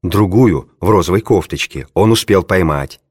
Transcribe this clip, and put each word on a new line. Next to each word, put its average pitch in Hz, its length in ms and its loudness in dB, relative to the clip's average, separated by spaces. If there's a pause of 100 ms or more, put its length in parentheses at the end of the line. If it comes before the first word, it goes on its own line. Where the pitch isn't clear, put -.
другую — 95 760 0
в 87 80 -2
розовой 95 320 2
кофточке, - 720 -4
он 107 180 2
успел 104 320 2
поймать. 78 560 -2 (120)